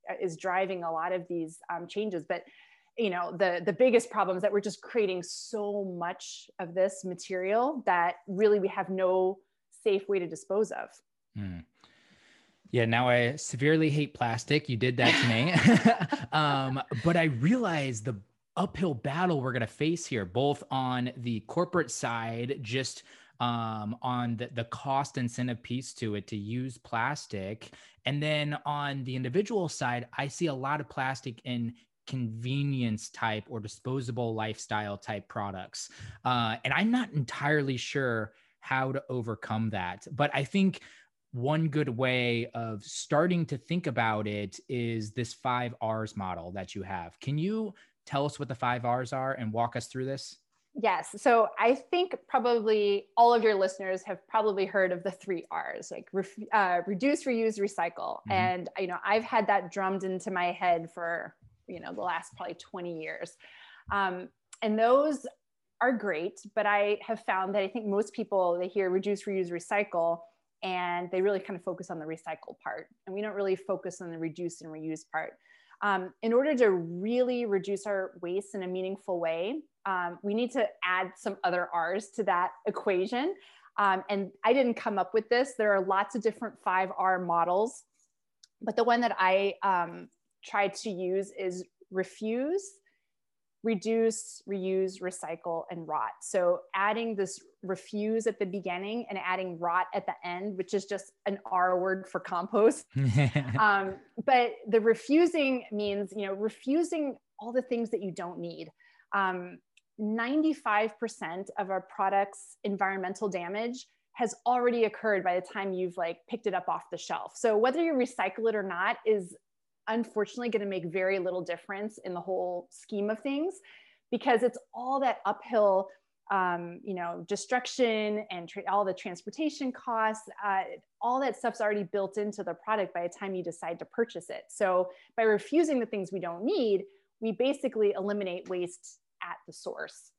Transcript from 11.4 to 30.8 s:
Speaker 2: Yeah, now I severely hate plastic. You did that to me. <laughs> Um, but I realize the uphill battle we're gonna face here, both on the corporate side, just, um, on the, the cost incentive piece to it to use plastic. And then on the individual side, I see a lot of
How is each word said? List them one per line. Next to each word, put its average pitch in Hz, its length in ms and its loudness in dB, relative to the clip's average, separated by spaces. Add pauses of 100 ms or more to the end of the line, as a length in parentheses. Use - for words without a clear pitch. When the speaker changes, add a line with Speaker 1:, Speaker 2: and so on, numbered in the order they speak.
Speaker 2:
Yeah, 120 140 6
now 117 220 4
I 123 280 6
severely 151 560 4
hate 147 240 0
plastic. 120 540 0
You 123 80 0
did 123 200 2
that 123 240 6
to 120 60 4
me. 120 260 4 (760)
<laughs> - 20 -4
Um, 139 500 2 (220)
but 170 140 4
I 165 80 6
realize 151 760 2
the 110 140 -4 (400)
uphill 180 380 0
battle 147 480 0
we're 127 100 -2
gonna 120 160 0
face 165 380 -2
here, 107 200 -2
both 131 460 0
on 127 460 0
the 117 240 -4
corporate 170 500 0
side, 117 680 -4
just, 123 420 -4 (380)
um, 113 640 -2
on 123 340 -2
the, 120 160 -6
the 120 120 -2
cost 135 520 -2
incentive 123 460 -4
piece 127 320 -6
to 110 180 -4
it 101 140 -6
to 110 100 -8
use 120 400 -6
plastic. 113 960 -4 (340)
And 143 160 0
then 147 440 0
on 143 380 -4
the 127 120 -6
individual 170 520 0
side, 123 480 -2
I 143 120 -2
see 156 180 -2
a 151 80 0
lot 135 260 -2
of 143 80 -8